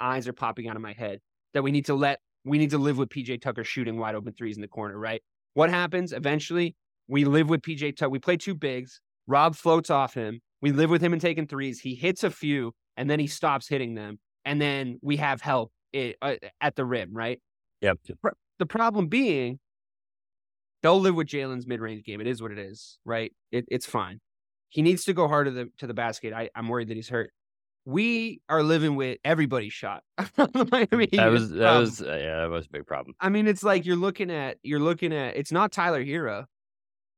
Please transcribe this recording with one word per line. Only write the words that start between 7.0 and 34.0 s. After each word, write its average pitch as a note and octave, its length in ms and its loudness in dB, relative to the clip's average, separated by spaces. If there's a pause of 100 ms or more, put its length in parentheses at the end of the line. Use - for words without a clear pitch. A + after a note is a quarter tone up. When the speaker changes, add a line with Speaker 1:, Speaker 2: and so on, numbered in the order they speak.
Speaker 1:
we C#3+ 160 4
live D3 240 4
with D#3+ 140 2
P E3 120 -8
J D3 180 -4
Tucker. C#3 180 -2
We C3+ 80 -2
play F3 180 0
two F#3+ 180 -6
bigs. B2+ 460 -8 (260)
Rob D3 280 4
floats E3 360 4
off C#3 240 2
him. A2+ 260 -6 (220)
We C#3+ 100 4
live D#3 180 4
with E3+ 120 4
him F3 100 4
and E3 80 0
taking E3 260 -2
threes. C3+ 340 -6
He C3 140 -8
hits F3 300 0
a F#3 60 0
few, C#3+ 420 -2 (240)
and C3+ 140 -2
then D3+ 100 2
he C#3+ 60 0
stops D3 420 -2
hitting B2+ 260 -4
them. G#2+ 240 -12 (260)
And D3 160 -2
then C3+ 420 -2
we C#3+ 140 -2
have C#3+ 240 -2
help B2+ 320 -2 (220)
i-, B2+ 260 -4
uh, C3+ 160 -2 (240)
at D3 160 -2
the C#3 80 0
rim, A#2 280 -2
right? A#2 280 -4 (420)
Speaker 2:
Yep. F#2+ 240 2
Speaker 1:
The - 100 -12
pr-, - 120 -2 (300)
the F3+ 80 0
problem G#3 420 2
being, D3 500 0 (1200)
they'll F3+ 180 6
live F#3+ 140 4
with D#3+ 140 0
Jalen's C3 380 -6
mid-range A2 380 -6
game. G#2 160 -10
It G#2+ 60 -6
is A#2+ 160 -4
what A2 100 -8
it G2+ 60 -12
is, G2+ 460 -16
right? A2+ 280 -4 (200)
It, A#2+ 160 -2
it's B2 180 -4
fine. G2+ 340 -4 (480)
He D3+ 140 0
needs F3 220 4
to G3 80 0
go E3+ 160 2
harder C#3+ 220 2
to B2+ 60 -6
the, A#2+ 220 -8
to C#3 80 -10
the A#2 80 -6
basket. A2+ 380 -4
I, A2+ 220 -8
I'm A2+ 140 -4
worried A#2 200 -2
that A2+ 60 -8
he's A2 140 -10
hurt. A2+ 240 -4 (540)
We A3+ 600 -2
are D#3 140 4
living D#3 340 4
with C3 280 -4
everybody's C3+ 480 2
shot G2+ 380 -10
<laughs> - 80 -8
on G3 340 2
the B3+ 180 2
Miami A#3 360 4
Speaker 2:
That G3 200 4
Speaker 1:
Heat. A2 40 8
Speaker 2:
was, A2+ 200 4
that G#2 180 4
Speaker 1:
Um, A#2+ 120 8
Speaker 2:
was, A2+ 220 0
uh, D2+ 200 -4
yeah, D#2+ 180 -4
that E2 100 -2
was E2 160 -4
a - 40 -20
big D2 160 -10
problem. C2+ 340 -8
Speaker 1:
I F#3+ 100 0
mean, G#3+ 160 2
it's G3+ 160 2
like F#3+ 240 2
you're F3+ 100 2
looking F#3 340 -2